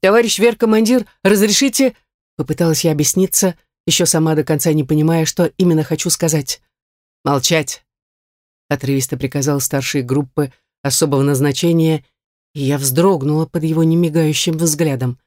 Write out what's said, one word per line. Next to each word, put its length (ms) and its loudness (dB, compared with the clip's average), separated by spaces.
«Товарищ 380 2
веркомандир, 680 2
разрешите?» 720 2
Попыталась 480 -2
я 80 2
объясниться, 680 0
еще 200 0
сама 280 2
до 80 0
конца 300 0
не 120 0
понимая, 420 2
что 320 -2
именно 260 2
хочу 240 -4
сказать. 540 -2
«Молчать!» 600 -2
отрывисто 480 -4
приказал 420 -2
старший 420 -4
группы 480 -4
особого 400 0
назначения, 840 0
и 80 -8
я 160 0
вздрогнула 640 0
под 200 -6
его 200 0
немигающим 720 0
взглядом. 720 -2